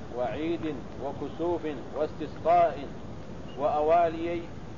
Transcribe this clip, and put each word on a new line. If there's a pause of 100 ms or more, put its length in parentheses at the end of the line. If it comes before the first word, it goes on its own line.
(180)
وعيد (300)
وكسوف (360)
واستسقاء (800)
وأوالي (360)